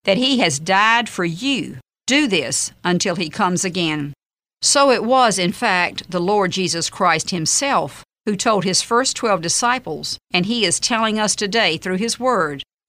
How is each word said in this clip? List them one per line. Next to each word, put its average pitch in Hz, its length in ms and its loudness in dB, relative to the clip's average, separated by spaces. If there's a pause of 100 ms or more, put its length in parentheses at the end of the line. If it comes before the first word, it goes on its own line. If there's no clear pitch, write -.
that 196 140 2
he 262 220 2
has 160 180 2
died 214 500 2
for - 160 -4
you. 170 540 -4 (300)
Do 285 180 2
this 147 460 -2 (120)
until 175 300 0
he 160 160 -4
comes 180 340 -2
again.'" 160 480 -4 (500)
So 277 280 4
it 214 140 2
was, 233 340 4
in 175 140 0
fact, 180 580 -2
the 175 100 -2
Lord 190 320 2
Jesus 170 380 -2
Christ 165 400 0
himself 175 720 -2 (220)
who 214 100 -2
told 202 260 2
his 175 200 0
first 247 340 0
twelve 202 240 0
disciples, 170 800 -2 (120)
and 180 140 0
he 220 220 0
is 170 120 0
telling 220 400 0
us 214 160 0
today 196 440 0
through 185 180 -4
his 226 240 -4
word, 175 420 0 (260)